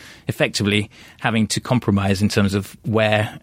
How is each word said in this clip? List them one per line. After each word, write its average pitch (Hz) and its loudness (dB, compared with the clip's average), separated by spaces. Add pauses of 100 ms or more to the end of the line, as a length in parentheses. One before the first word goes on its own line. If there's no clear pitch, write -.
(260)
effectively 104 -2 (300)
having 110 0
to - -4
compromise 98 0
in 104 2
terms 101 0
of 101 -4
where, 107 0